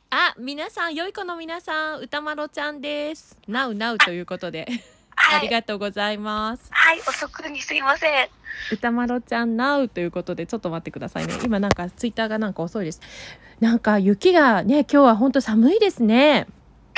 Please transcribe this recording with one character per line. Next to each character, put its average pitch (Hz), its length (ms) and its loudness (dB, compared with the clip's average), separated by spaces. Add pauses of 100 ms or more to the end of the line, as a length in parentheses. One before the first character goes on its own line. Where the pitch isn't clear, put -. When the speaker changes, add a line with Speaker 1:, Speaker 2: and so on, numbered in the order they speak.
Speaker 1:
あ、 320 240 0
あ、 - 60 -20
皆 285 320 -10
さ 349 160 -4
ん、 320 80 -6
良 330 120 -6
い 403 60 -10
子 392 120 -10
の 349 120 -8
皆 330 240 -10
さ 311 360 -4
ん、 - 40 -12
歌 285 220 -8
丸 302 260 -6
ち - 80 -20
ゃ 294 140 -6
ん 294 100 -12
で 294 360 -6
す。 - 200 -20 (100)
な 254 200 -4
う 226 80 -6
な 226 180 -4
う 214 60 -2
と 180 140 0
い 175 80 -6
う 175 40 -10
こ 180 140 -10
と 170 120 -10
で。 160 160 -10 (520)
Speaker 2:
は 302 180 2
い。 - 40 0
Speaker 1:
あ - 20 -2
り - 80 -4
が 233 120 -2
と 214 120 -8
う 196 40 -8
ご 202 120 -6
ざ 208 200 -4
い 208 80 -8
ま 214 380 -6
す。 - 140 -20
Speaker 2:
は - 240 4
い、 330 60 -6
遅 285 280 -6
く - 200 -14
に 285 120 -12
す 294 140 -10
い 285 80 -2
ま 277 140 2
せ 294 280 0
ん。 - 40 -6 (440)
Speaker 1:
歌 233 180 -2
丸 240 300 -2
ち - 140 -8
ゃ 233 100 -2
ん、 226 120 -2
な 277 220 0
う 254 100 0
と - 120 -8
い 175 60 -2
う 170 40 -4
こ 175 120 -6
と 180 120 -8
で、 170 120 -6
ち - 80 -8
ょ - 40 -4
っ - 20 -10
と 175 100 -6
待 165 100 -6
っ - 20 -10
て - 80 -12
く - 80 -14
だ 131 100 -10
さ 160 120 -8
い 160 60 -4
ね。 165 80 -8 (100)
今 220 160 0
な 202 80 0
ん - 20 -2
か、 180 200 -4
Twitter 226 380 -4
が 214 100 -2
な 214 100 -2
ん 180 60 -6
か 160 80 -6
遅 175 180 -6
い 175 40 -4
で 156 80 -6
す。 - 80 -16 (600)
な 226 140 4
ん 233 40 2
か、 214 200 2
雪 202 340 4
が 254 300 6
ね、 277 180 4 (100)
今 285 120 8
日 - 20 10
は 226 120 8
ほ 254 120 2
ん 240 40 2
と 269 80 2
寒 226 340 4
い 453 60 4
で 403 100 4
す - 120 -4
ね。 240 440 6 (520)